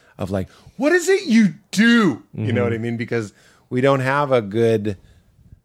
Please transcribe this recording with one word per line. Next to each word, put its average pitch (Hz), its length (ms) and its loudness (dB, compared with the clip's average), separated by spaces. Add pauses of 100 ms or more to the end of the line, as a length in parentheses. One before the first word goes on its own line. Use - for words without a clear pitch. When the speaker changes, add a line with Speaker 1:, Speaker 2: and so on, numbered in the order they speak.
(200)
Speaker 1:
of, 98 100 -8
like, 95 200 -6 (280)
"What 285 140 0
is 349 180 0
it 392 160 0
you 220 300 4 (160)
do?" 220 500 2 (120)
You 107 180 -4
know 120 100 0
Speaker 2:
Mm-hmm. - 20 0
Speaker 1:
what 117 100 -2
I 113 40 -4
mean? 117 200 -6
Because 117 360 -6 (380)
we 127 100 -2
don't 135 200 2
have 135 300 -2
a 123 100 2
good 107 560 0 (680)